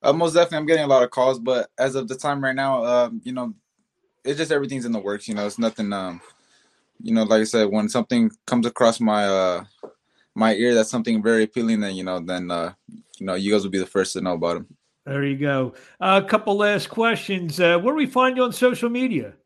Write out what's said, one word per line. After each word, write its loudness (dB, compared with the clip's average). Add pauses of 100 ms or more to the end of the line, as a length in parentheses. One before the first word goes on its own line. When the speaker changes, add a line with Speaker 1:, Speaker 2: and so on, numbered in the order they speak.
Speaker 1:
Uh, 4
most 0
definitely, 2
I'm -6
getting 2
a -4
lot 6
of -2
calls, 0
but -2
as 0
of -6
the -10
time -4
right -2
now, -2
um, 0
you -10
know, -6 (680)
it's -4
just -2
everything's -2
in -2
the -2
works. -6
You -6
know, -4
it's -8
nothing. -2
Um, -8 (800)
you -2
know, 4
like 4
I 0
said, 2
when 0
something 0 (140)
comes 0
across 2
my, 2
uh, 0 (720)
my 2
ear 2
that's 4
something -2
very 4
appealing, -2
then, -6
you -8
know, -4
then, -6
uh, -4 (440)
you -12
know, -4
you 0
guys 4
will -4
be 0
the -2
first -2
to -6
know -2
about -2
'em. -12 (380)
Speaker 2:
There -4
you -4
go. -2 (260)
Uh, 4
a -10
couple 0
last 0
questions. -2
Uh, 6
where 2
do -2
we 2
find 2
you 4
on -2
social 0
media? -4 (120)